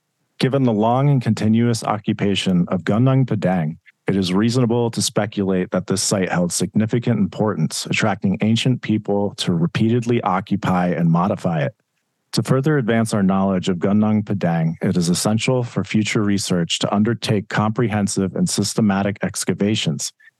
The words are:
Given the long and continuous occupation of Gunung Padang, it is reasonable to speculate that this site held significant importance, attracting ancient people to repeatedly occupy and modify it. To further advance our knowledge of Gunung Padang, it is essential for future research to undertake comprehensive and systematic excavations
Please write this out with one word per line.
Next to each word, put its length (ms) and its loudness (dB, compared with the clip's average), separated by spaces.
Given 240 2
the 100 4
long 360 4
and 120 4
continuous 600 2
occupation 840 0
of 140 -2
Gunung 440 2
Padang, 500 -2
it 80 0
is 180 0
reasonable 560 2
to 120 -4
speculate 680 -2
that 160 -2
this 140 0
site 300 0
held 200 0
significant 680 0
importance, 640 -2
attracting 560 0
ancient 400 0
people 540 -2
to 180 -4
repeatedly 680 0
occupy 640 0
and 240 2
modify 500 0
it. 140 -4
To 100 -2
further 360 2
advance 360 0
our 80 0
knowledge 480 2
of 100 -2
Gunung 460 2
Padang, 560 -2
it 140 0
is 140 0
essential 520 0
for 220 -4
future 400 0
research 560 0
to 160 -2
undertake 540 0
comprehensive 880 -2
and 140 0
systematic 720 0
excavations 920 -2